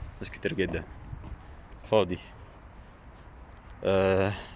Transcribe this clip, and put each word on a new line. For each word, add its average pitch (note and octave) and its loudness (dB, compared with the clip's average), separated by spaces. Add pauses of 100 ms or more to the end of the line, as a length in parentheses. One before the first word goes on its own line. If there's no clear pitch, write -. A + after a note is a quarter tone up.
(200)
ناس - -4
كتير - -2
جدًا E2 2 (1040)
فاضي. F2+ 6 (1700)
آه، F#2+ 6 (240)